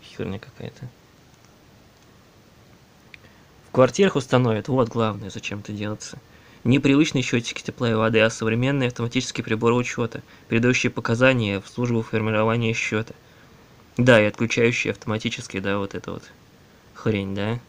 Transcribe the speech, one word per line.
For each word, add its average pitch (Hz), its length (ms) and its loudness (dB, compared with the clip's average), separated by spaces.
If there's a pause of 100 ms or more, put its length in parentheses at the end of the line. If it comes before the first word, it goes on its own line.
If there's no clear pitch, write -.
Херня 95 340 -10
какая-то. - 500 -16 (2750)
В - 80 -8
квартирах 131 400 4
установят, 123 520 0
вот 127 220 0
главное, 107 420 -2
зачем 104 280 -10
это 104 140 -12
делается, 104 460 -10 (440)
непривычные 139 600 4
счётчики - 400 -4
тепла 117 260 -4
и 113 60 2
воды, 110 260 4
а 110 80 6
современные 123 580 0
автоматические 123 560 -4
приборы 117 300 2
учёта, 120 480 -2 (260)
передающие 123 440 2
показания 117 680 2
в - 80 -16
службу 120 360 -2
формирования 110 680 0
счёта. 110 400 -4 (840)
Да, 123 240 8
и 104 40 4
отключающие 117 680 0
автоматически, 110 680 -6
да, 98 200 -4
вот 98 160 -8
это 90 160 -10
вот 87 120 -12 (680)
хрень, 98 420 -4
да. 107 320 -4